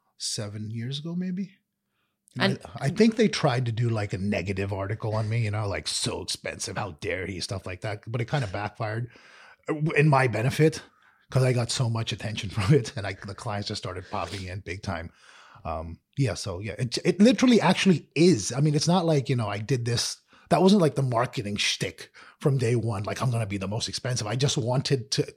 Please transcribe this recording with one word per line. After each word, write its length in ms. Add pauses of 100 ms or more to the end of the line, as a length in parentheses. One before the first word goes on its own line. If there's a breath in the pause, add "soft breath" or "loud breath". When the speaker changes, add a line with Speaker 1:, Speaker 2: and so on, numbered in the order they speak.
(180)
Speaker 1:
seven 520
years 300
ago, 160
maybe. 380 (840)
Speaker 2:
And 200 (160)
Speaker 1:
I, 120
I 20
think 260
they 120
tried 380
to 60
do, 180
like, 240
a 60
negative 520
article 440
on 140
me, 100
you 120
know, 160
like, 200
"So 340
expensive, 560
how 220
dare 260
he," 140
stuff 260
like 160
that. 240
But 160
it 80
kinda 180
backfired, 600 (580 loud breath)
uh, 60
w-, 240
in 100
my 200
benefit, 560 (480 soft breath)
'cause 100
I 120
got 180
so 180
much 220
attention 380
<laughs> 60
from 180
it, 220
and 120
I, 60 (120)
the 80
clients 360
just 120
started 300
popping 320
in 160
big 240
time. 280 (540 loud breath)
Um, 340 (180)
yeah, 180
so 240
yeah, 180
it, 260
it 160
literally 400
actually 540
is. 380
I 80
mean, 160
it's 120
not 180
like, 240
you 60
know, 120
I 100
did 280
this. 320 (320 soft breath)
That 120
wasn't, 200
like, 140
the 60
marketing 560
shtick 520 (300 loud breath)
from 180
day 180
one, 280
like, 180
"I'm 100
gonna 160
be 100
the 100
most 220
expensive." 380
I 100
just 200
wanted 540
to 260